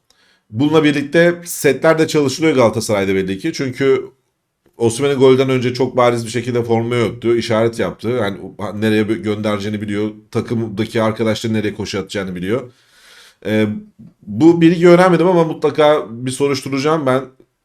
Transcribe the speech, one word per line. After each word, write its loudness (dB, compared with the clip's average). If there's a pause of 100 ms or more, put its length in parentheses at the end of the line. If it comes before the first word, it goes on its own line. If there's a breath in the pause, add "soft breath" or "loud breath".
(500)
Bununla 2
birlikte 2
setler 0
de 2
çalışılıyor 0
Galatasaray'da 0
belli -2
ki. -6
Çünkü -2 (680)
Osimhen'in 0
golden 6
önce -2
çok -4
bariz 2
bir -12
şekilde -4
formayı -2
öptü, -2
işaret -2
yaptı. -6
Yani -4
o, -14
ha, -10
nereye 0
bö-, -4
göndereceğini -4
biliyor, -6 (200)
takımdaki -4
arkadaşları -2
nereye -2
koşu -8
atacağını -8
biliyor. -6 (720 soft breath)
E, 0 (560)
bu 4
bilgiyi 6
öğrenmedim 6
ama 4
mutlaka 2
bir -8
soruşturacağım -2
ben. 0 (400)